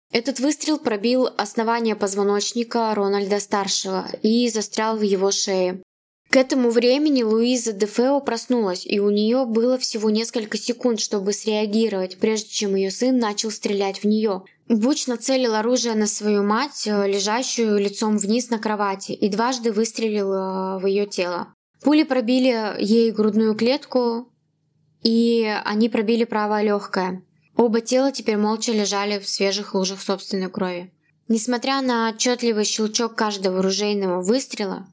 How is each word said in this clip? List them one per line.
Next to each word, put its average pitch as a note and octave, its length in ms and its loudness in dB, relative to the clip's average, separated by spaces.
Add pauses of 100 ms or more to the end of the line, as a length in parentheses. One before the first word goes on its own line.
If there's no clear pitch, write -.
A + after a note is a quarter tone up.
(120)
Этот A#3+ 280 -2
выстрел D4+ 380 0
пробил A#3+ 580 0
основание A3+ 600 0
позвоночника G#3 1000 0
Рональда-старшего G3+ 1120 -2 (160)
и A#3 260 4
застрял A3 480 -2
в G#3+ 60 -2
его G3 280 2
шее. F#3 520 -2 (480)
К - 60 4
этому C4 340 4
времени B3+ 520 2
Луиза A3+ 500 2
де G3+ 140 -2
Фео C4 340 2
проснулась, A#3 680 -2
и G#3 140 0
у G#3 100 2
нее A3+ 360 2
было A#3 320 2
всего A3 320 -2
несколько A3 480 -2
секунд, A#3 420 -2
чтобы G3+ 320 -2
среагировать, G#3+ 840 0
прежде G#3+ 320 -2
чем G3 240 -2
ее F#3+ 160 0
сын B3+ 280 2
начал G#3+ 320 -2
стрелять G3 520 -2
в G3+ 40 -2
нее. G#3 360 0 (260)
Буч A#3 380 2
нацелил B3 480 0
оружие A#3 400 0
на G#3+ 120 2
свою G#3 360 0
мать, A3 440 -2
э, G3+ 220 0
лежащую G#3+ 720 0
лицом G#3 400 0
вниз A3 320 0
на A3+ 80 0
кровати, G3+ 540 -4
и - 160 0
дважды A#3 440 0
выстрелил, G#3 600 0
э, F#3+ 480 -2
в F#3+ 60 -2
ее G3+ 200 2
тело. F3 480 -4 (280)
Пули D4+ 200 6
пробили B3+ 800 2
ей A3+ 320 4
грудную G#3+ 420 2
клетку, A#3+ 760 0 (720)
и A3+ 420 4 (200)
они G#3+ 240 2
пробили A3+ 360 2
правое G#3+ 380 0
легкое. G3 600 -2 (340)
Оба A#3 240 4
тела B3+ 320 2
теперь G#3+ 240 -2
молча A3 360 0
лежали G3+ 460 0
в G3 100 -8
свежих G3 460 -2
лужах F#3+ 280 -2
собственной F#3+ 480 -4
крови. F3+ 420 -6 (360)
Несмотря B3 540 0
на A#3 260 0
отчетливый A3+ 560 0
щелчок A3 500 -2
каждого G3 480 -2
ружейного F#3+ 600 0
выстрела, G3 720 -2